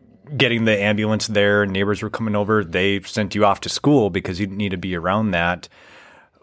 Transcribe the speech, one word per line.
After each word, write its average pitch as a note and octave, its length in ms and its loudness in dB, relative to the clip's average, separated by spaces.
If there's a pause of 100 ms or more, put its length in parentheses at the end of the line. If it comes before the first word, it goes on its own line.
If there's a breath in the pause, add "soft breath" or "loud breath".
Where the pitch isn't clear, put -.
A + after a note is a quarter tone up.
(360)
getting A#2 280 2
the A2 160 4
ambulance G#2+ 460 0
there G#2 360 2
and G2 100 -2
neighbors G2 300 -2
were G#2+ 80 -8
coming A2 260 -6
over, G#2 280 0
they F#2 380 0
sent G#2 320 -6
you G#2 100 2
off G2 180 2
to - 60 -8
school C#3 420 2
because F2+ 300 -4
you G#2 60 -2
didn't G2 120 -8
need G#2 120 -2
to F#2+ 80 -4
be F#2 180 -4
around F#2+ 360 0
that. F2 360 0 (760 loud breath)